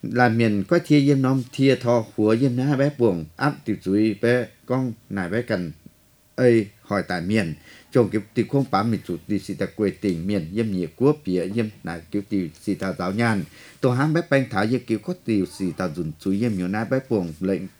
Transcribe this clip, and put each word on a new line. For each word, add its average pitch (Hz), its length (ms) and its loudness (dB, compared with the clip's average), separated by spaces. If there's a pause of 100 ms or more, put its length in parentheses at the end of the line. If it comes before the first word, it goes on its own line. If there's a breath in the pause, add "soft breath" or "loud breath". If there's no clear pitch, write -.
là 120 260 2
miền 110 400 2
quay 170 180 4
thia 147 140 6
yếm 139 220 4
năm 131 200 2 (100)
thia 135 240 4
thọ 120 280 2 (120)
của 107 240 4
yếm 127 160 2
ná 135 200 0
bé 139 220 2
buồng 92 260 2 (120)
áp 143 180 0 (100)
tiểu 104 180 -2
chuối 104 400 2
bé 120 240 2 (200)
con 127 260 -2 (180)
này 95 180 -4
bé 110 140 -2
cần 90 300 -4 (640)
ấy 117 300 4 (160)
hỏi 98 260 -2
tại 90 120 -4
miền 90 340 0 (380 loud breath)
trong 120 180 4
kiểu 113 100 -2 (140)
tiểu 113 160 0
không 139 200 2
bám 120 200 2
mình 107 160 0
chủ 87 100 -4 (100)
tiểu 104 120 -2
sĩ - 160 -8
ta 98 120 -4
quê 98 240 -2
tỉnh 90 360 -4
miền 92 280 -4
yếm 113 120 -2
nhiệt 90 300 -4
quốc 147 280 2
phía 90 300 -2
yếm 113 120 0 (180)
này 85 160 -10 (100)
kiểu 104 180 -4
tiểu 95 200 -2 (140)
sĩ 101 120 -2
ta 92 240 -6
giáo 92 140 -4
nhàn 110 300 0 (380 loud breath)
tổ 127 100 2
hám 143 220 0
bé 165 80 2 (100)
banh 135 200 2
tháo 107 200 0
yếm 123 160 0
kiểu 110 120 -2
có - 160 -8 (100)
tiểu 101 220 0 (120)
sĩ 98 60 -4 (120)
ta 92 200 -4
dùn 78 240 -6
chuối 98 200 0
yếm 117 160 0
nhiều 90 120 -2
ná 107 160 -4
bé 131 140 0 (100)
buồng 90 320 0
lệnh 95 220 -2 (180)